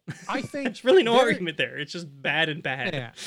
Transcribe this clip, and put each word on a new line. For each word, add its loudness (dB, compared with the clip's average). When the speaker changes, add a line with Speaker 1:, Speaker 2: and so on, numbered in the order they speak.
Speaker 1:
I -2
Speaker 2:
<laughs> -6
Speaker 1:
think -8
Speaker 2:
There's -6
really 8
no 4
Speaker 1:
there 8
Speaker 2:
argument 0
there. -2
It's -8
just -10
bad 0
and -6
bad. -4
Speaker 1:
Yeah. -6